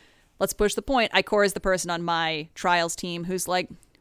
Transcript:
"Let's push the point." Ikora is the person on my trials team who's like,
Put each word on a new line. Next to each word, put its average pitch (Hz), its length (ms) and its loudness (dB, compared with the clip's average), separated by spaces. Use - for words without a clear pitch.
"Let's 190 160 0
push 208 180 2
the - 100 -2
point." 247 300 2
Ikora 202 320 4
is 196 80 2
the 196 80 -10
person 185 300 0
on 170 120 -4
my 165 520 -2
trials 175 420 2
team 170 280 -8
who's 185 220 -4
like, 180 220 0